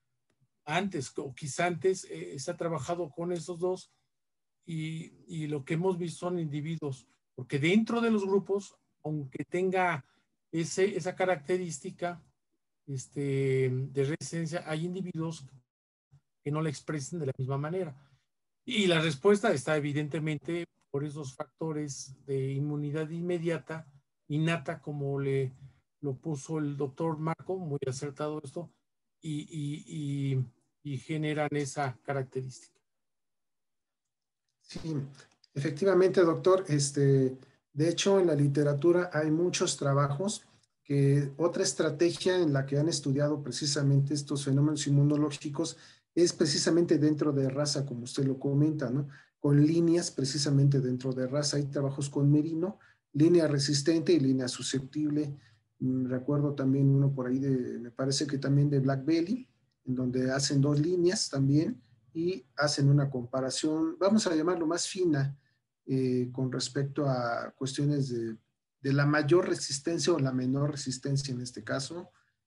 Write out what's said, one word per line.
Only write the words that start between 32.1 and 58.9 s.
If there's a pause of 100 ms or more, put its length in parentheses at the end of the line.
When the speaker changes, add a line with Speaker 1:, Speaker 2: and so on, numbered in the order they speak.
Speaker 2:
Sí, (560)
efectivamente,
doctor.
Este, (360)
de
hecho,
en
la
literatura
hay
muchos
trabajos (380)
que
otra
estrategia
en
la
que
han
estudiado
precisamente
estos
fenómenos
inmunológicos (380)
es
precisamente
dentro
de
raza,
como
usted
lo
comenta,
¿no? (320)
Con
líneas
precisamente
dentro
de
raza.
Hay
trabajos
con
merino, (340)
línea
resistente
y
línea
susceptible. (420)
Mm,
recuerdo
también
uno
por
ahí
de,
me
parece
que
también
de
Black